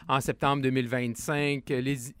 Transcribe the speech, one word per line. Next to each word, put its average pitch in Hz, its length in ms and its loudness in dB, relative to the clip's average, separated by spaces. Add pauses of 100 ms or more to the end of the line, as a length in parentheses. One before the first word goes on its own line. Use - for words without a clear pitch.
en 135 140 2
septembre 143 420 0
deux 131 80 4
mille 131 160 2
vingt-cinq, 131 840 -2
les 131 400 -2
i-, - 100 -20